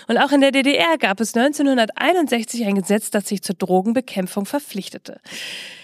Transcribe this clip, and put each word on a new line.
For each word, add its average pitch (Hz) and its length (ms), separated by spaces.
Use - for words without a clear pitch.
Und 233 120
auch 269 120
in 285 100
der 277 100
D 269 120
D 285 120
R 330 240
gab 196 200
es - 160
neunzehnhunderteinundsechzig 247 1300
ein 202 100
Gesetz, 202 360
das 208 160
sich 202 160
zur 190 120
Drogenbekämpfung 196 920
verpflichtete. - 720